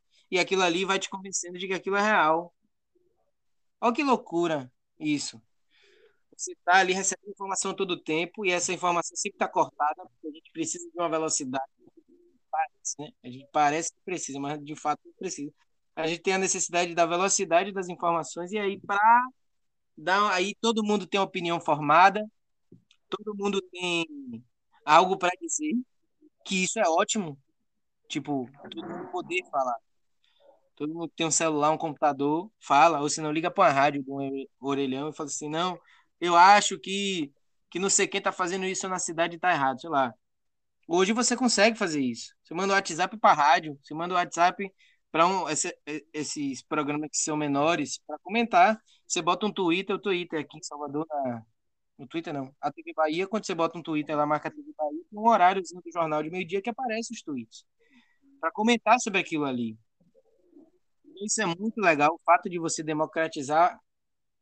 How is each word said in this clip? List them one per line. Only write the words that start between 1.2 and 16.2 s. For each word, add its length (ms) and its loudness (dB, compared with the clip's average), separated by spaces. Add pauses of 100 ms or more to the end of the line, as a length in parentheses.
de 100 -8
que 60 -2
aquilo 220 -4
é 60 2
real. 520 2 (1300)
Olha 140 2
que 100 -2
loucura 680 0 (280)
isso. 420 -4 (920)
Você 200 -12 (100)
tá 120 6
ali 160 4
recebendo 380 -4
informação 420 -6
todo 180 -4
o 80 -6
tempo 460 -4
e 60 2
essa 220 0
informação 420 -2
sempre 240 -8
tá 80 0
cortada, 560 -2
porque 240 -18
a 40 -10
gente 200 -20
precisa 380 -8
de 100 -14
uma 100 0
velocidade. 640 -4 (800)
Parece, 500 -6
né? 120 -12 (120)
A 40 -14
gente 240 -16
parece 420 2
que 100 -20
precisa, 360 -8
mas 240 -6
de 120 -12
fato 300 -4
não 80 -20
precisa. 380 -10 (440)
A 120 -2
gente 140 -4